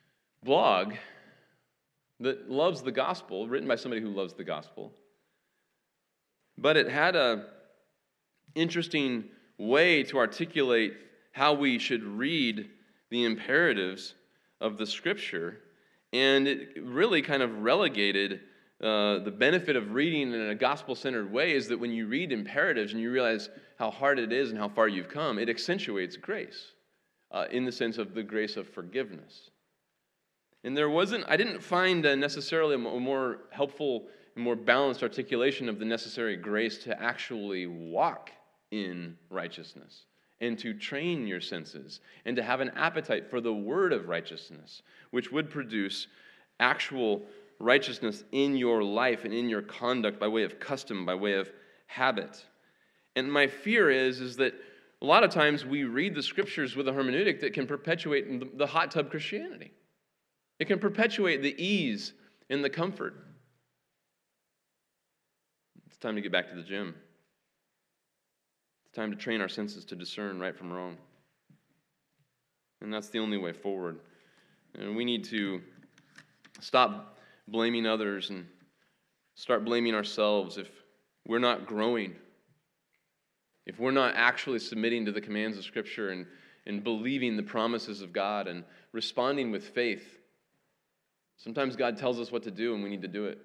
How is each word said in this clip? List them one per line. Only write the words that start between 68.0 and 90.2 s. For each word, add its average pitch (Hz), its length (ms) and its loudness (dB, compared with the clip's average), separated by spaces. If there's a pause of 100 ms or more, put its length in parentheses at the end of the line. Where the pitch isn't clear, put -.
It's - 100 -20
time 110 160 -4
to 101 60 -6
train 113 240 -2
our 95 80 -2
senses 104 380 -8
to 92 100 -12
discern 92 420 -8
right 92 180 -6
from 87 160 -12
wrong. 90 240 -10 (1800)
And 107 140 -8
that's 107 140 -6
the 117 100 -4
only 107 180 0
way 87 160 -4
forward. 87 460 -6 (800)
And 101 160 -6
we 117 100 -2
need 117 200 -2
to 98 360 -2 (1000)
stop 107 580 2 (300)
blaming 117 360 2
others 104 460 0
and 90 160 -10 (880)
start 110 300 0
blaming 117 300 2
ourselves 104 640 2
if 95 120 -10 (580)
we're 117 140 2
not 120 260 2
growing, 107 480 0 (1500)
if 101 140 -12
we're 127 100 2
not 135 240 6
actually 120 460 4
submitting 117 440 0
to 104 60 -2
the 104 100 -2
commands 107 380 -4
of 92 60 -12
Scripture 104 460 -6
and, 90 160 -8 (380)
and 101 200 -6
believing 117 520 0
the 104 60 -2
promises 110 600 -2
of 87 100 -14
God 98 340 -2
and 87 160 -8 (300)
responding 127 580 -2
with 101 140 -4
faith. - 560 -4 (1160)